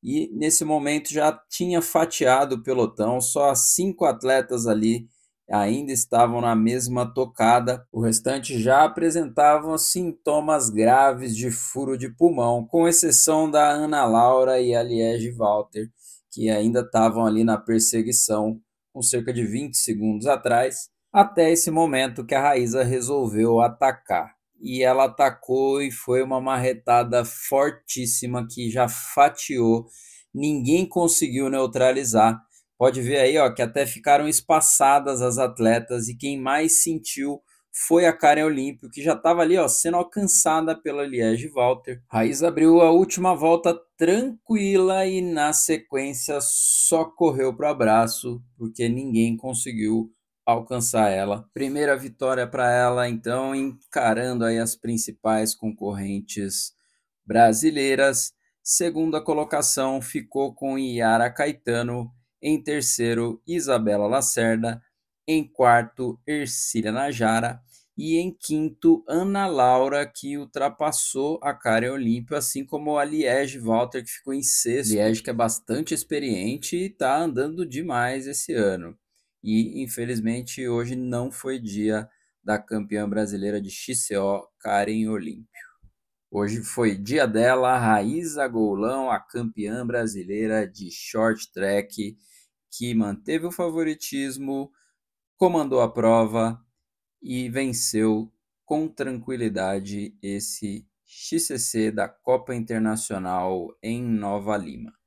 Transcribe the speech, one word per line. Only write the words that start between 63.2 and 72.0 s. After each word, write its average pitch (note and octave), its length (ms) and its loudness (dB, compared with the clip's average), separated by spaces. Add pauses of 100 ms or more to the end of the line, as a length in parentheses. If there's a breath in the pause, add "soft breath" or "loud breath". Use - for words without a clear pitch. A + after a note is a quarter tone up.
Isabela A#2 600 0
Lacerda. A#2 760 0 (440)
Em D#3+ 160 0
quarto, A#2+ 840 2
Ercília B2 680 -4
Najara. A#2 680 -2 (360 soft breath)
E D#3 220 -2
em F3 180 -4
quinto, D#3 680 0
Ana G3 400 -2
Laura, C3+ 580 2
que C#3+ 320 -12
ultrapassou C#3+ 1080 -4
a C#3+ 120 -4
Karen A#2 360 0
Olímpio, B2 460 -4